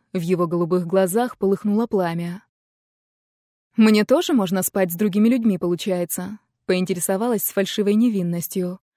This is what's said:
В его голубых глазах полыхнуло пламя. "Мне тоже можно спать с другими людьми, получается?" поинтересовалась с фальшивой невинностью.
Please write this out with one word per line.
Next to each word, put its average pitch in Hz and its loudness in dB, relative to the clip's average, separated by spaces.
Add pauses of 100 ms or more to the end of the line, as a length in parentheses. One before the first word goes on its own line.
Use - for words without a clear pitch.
(120)
В 185 -4
его 170 0
голубых 175 0
глазах 190 0
полыхнуло 202 0
пламя. 175 -4 (1400)
"Мне 214 6
тоже 330 2
можно 190 0
спать 190 0
с 175 -8
другими 208 2
людьми, 226 2
получается?" 180 -4 (260)
поинтересовалась 190 -2
с - -6
фальшивой 202 0
невинностью. 185 -2 (160)